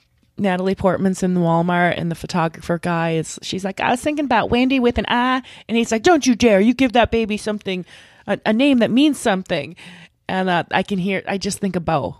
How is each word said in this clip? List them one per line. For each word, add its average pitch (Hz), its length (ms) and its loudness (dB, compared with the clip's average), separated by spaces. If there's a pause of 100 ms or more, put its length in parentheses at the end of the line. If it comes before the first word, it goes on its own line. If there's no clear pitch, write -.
(400)
Natalie 190 360 0
Portman's 185 480 0
in 180 100 0
the 180 60 0
Walmart 170 580 2
and 170 140 -4
the 165 40 -6
photographer 165 640 -4
guy 165 380 -2
is, 160 260 -6
she's 196 240 -8
like, 190 140 -8
"I - 100 0
was 247 120 0
thinking 302 240 -2
about 240 260 0
Wendy 254 280 2
with 240 200 2
an 208 100 -4
I," 254 320 0 (260)
and 208 80 -4
he's 233 160 0
like, 226 120 -2
"Don't 330 240 4
you 247 80 4
dare, 202 260 4
you 240 140 4
give 254 180 0
that 226 160 4
baby 226 280 -2
something, 196 480 -6 (420)
a, 202 180 -2
a 214 80 2
name 262 260 4
that 214 120 2
means 269 280 4
something." 180 560 -2 (540)
And, 190 180 -2
uh, 175 240 0
I 190 120 2
can 196 160 -4
hear, 190 280 -4
I 196 120 -4
just 190 180 -6
think 190 180 -4
of 170 100 -4
Bo 151 340 -2